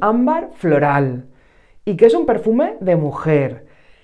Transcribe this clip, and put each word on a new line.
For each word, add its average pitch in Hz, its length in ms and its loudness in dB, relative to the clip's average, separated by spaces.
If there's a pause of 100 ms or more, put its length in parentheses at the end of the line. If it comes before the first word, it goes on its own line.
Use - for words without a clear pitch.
ámbar 254 540 0
floral 139 680 0 (600)
y 208 100 -2
que 226 120 6
es 233 80 4
un 339 100 -2
perfume 247 540 -2
de 180 160 0
mujer. 147 720 -2 (360)